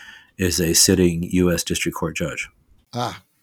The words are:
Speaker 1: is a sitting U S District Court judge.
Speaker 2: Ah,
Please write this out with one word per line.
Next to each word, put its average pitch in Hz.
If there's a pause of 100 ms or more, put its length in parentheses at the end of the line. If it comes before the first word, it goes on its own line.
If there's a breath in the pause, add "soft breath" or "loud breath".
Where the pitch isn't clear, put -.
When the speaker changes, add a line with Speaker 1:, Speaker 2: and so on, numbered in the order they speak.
(380 loud breath)
Speaker 1:
is 90
a 82
sitting 87
U 90
S 85
District -
Court 80
judge. 73 (460)
Speaker 2:
Ah, 110 (180)